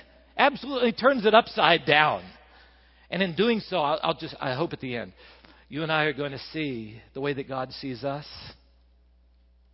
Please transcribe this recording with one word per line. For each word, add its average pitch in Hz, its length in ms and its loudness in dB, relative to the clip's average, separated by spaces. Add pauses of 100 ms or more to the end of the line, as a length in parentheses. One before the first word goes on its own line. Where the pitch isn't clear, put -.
(380)
absolutely 247 560 2
turns 254 320 4
it 214 80 6
upside 170 520 4
down. 147 380 4 (880)
And 175 100 -2
in 175 140 -2
doing 220 240 2
so, 185 180 -6
I'll, 151 240 0
I'll 160 160 0
just, - 240 -12
I 135 140 -2
hope 160 180 -4
at - 60 -8
the 127 160 -8
end, 101 180 -8 (560)
you 151 140 -8
and 156 80 -4
I 156 140 2
are 151 80 0
going 139 180 -6
to 135 100 -10 (100)
see 117 480 -6 (140)
the 135 80 -8
way 143 120 -2
that 131 140 -8
God 131 260 -8
sees 127 300 -10
us 139 220 -6 (1500)